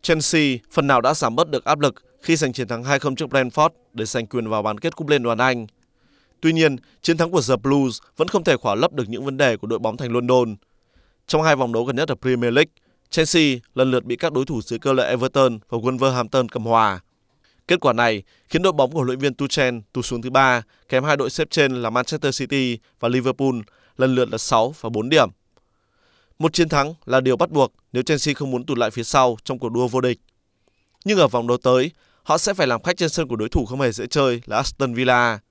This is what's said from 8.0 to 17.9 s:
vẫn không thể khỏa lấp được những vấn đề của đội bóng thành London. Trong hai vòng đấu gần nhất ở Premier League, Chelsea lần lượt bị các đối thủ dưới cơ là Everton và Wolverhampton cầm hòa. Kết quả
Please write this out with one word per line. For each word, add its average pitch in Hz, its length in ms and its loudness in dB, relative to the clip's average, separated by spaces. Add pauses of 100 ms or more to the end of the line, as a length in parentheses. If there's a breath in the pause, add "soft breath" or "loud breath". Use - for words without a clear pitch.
vẫn 165 100 0
không 180 160 0
thể 156 140 2
khỏa 107 180 -2
lấp 131 180 0
được 135 140 -4
những 117 180 -8
vấn 135 120 -6
đề 127 200 2
của 104 100 -10
đội 113 120 -4
bóng 110 180 -4
thành 123 140 -6
London. 123 440 2 (720)
Trong 156 160 0
hai 156 120 4
vòng 123 180 -2
đấu 117 100 0
gần 127 120 -4
nhất 131 140 -2
ở 131 60 -2
Premier 120 380 0
League, 151 180 4 (380)
Chelsea 156 480 2 (180)
lần 131 160 2
lượt 127 120 0
bị 123 120 -4
các 156 180 -4
đối 135 120 0
thủ 123 160 -6
dưới 113 180 -8
cơ 135 140 0
là 131 100 2
Everton 127 560 0 (100)
và 120 80 -6
Wolverhampton 127 720 0
cầm 113 120 -6
hòa. 110 360 2 (680)
Kết 175 120 2
quả 127 140 2